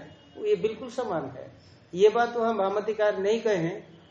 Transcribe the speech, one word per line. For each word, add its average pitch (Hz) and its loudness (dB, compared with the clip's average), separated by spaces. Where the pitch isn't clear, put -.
वो - -8
ये 208 2
बिल्कुल 220 -4
समान 208 -4
है। 131 -14
ये 196 8
बात 233 2
वहाँ 226 0
भामतिकार 208 0
नहीं 208 0
कहे 214 2
हैं, 175 -6